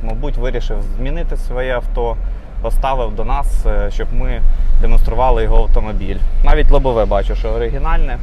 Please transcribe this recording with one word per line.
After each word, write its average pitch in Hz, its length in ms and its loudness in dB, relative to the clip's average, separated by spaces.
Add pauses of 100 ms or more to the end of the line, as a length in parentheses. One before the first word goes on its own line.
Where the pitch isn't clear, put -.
мабуть, 127 340 -4
вирішив 120 440 -2
змінити 127 560 -4
своє 127 380 -4
авто, 117 420 -4 (440)
поставив 120 540 -2
до - 100 -4
нас, 139 400 -2
е, 104 260 0
щоб 110 220 -4
ми 123 280 0 (400)
демонстрували 113 640 4
його 110 140 2
автомобіль. 107 600 2 (260)
Навіть 147 280 6
лобове 131 340 2
бачу, 101 300 -2
що 113 140 -4
оригінальне. 123 720 -2